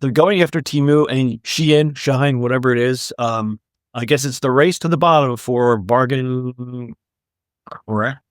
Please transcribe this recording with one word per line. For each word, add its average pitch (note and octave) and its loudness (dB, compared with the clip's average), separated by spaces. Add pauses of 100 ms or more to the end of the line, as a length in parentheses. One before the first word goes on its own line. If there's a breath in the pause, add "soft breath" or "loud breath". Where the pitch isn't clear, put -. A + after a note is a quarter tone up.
they're C3+ -2
going F3+ 4
after D#3+ 0
Temu C#3+ 2
and B2+ -2
Shein, D3+ 2
Shine, C3+ 0
whatever B2 0
it A#2+ 2
is. B2+ -2
Um, A2+ -4 (340)
I A#2+ -6
guess C3+ 0
it's C3+ -6
the C3+ -2
race D3+ 2
to - -4
the E3 0
bottom D3 2
for A#2+ 0
bargain. B2 -4 (760)
Correct. A2 -6 (120)